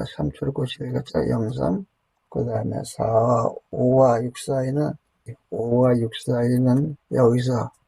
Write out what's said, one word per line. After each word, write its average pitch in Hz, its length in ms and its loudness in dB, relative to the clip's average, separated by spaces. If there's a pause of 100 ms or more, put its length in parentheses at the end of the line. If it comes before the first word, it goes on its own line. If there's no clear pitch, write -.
(160)
삼 - 160 -4
초를 139 220 -6
고치게 - 320 -6
되겠죠. 127 440 -4
영, 113 240 -2
삼. 190 320 -2 (440)
그 123 160 -4
다음에 - 400 -4
사와 113 640 2 (200)
오와 127 520 4
육 123 140 -8
사이는, 135 560 -2 (560)
오와 120 480 2
육 113 180 -2
사이는 127 800 2 (160)
여기서 120 600 2 (160)